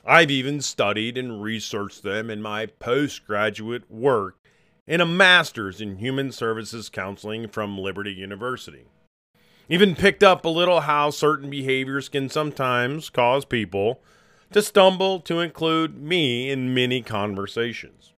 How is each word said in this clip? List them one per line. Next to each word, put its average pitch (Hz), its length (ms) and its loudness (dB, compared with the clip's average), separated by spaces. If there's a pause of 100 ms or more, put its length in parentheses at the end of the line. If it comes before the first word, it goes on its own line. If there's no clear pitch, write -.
I've 156 280 6
even 139 320 -2
studied 110 560 -2
and 120 240 -8
researched 107 600 -8
them 107 280 -4
in 107 100 -8
my 107 240 -6
postgraduate 110 1300 -4
work 110 460 0 (500)
in 165 160 0
a - 20 4
master's 165 760 4
in 104 180 -8
human 131 360 -4
services 113 560 -6
counseling 107 600 -8
from 104 280 -6
Liberty 98 380 -6
University. 95 720 -10 (840)
Even 180 260 4
picked 190 280 4
up 190 240 6
a - 20 0
little 175 320 2
how 147 300 2
certain 147 400 0
behaviors 135 580 -2
can 135 220 -4
sometimes 143 800 -2
cause 127 340 2
people 104 560 -2 (520)
to 208 100 6
stumble 190 580 4
to 165 200 -2
include 160 600 0
me 139 480 0
in 127 240 -2
many 127 300 2
conversations. 104 1160 -6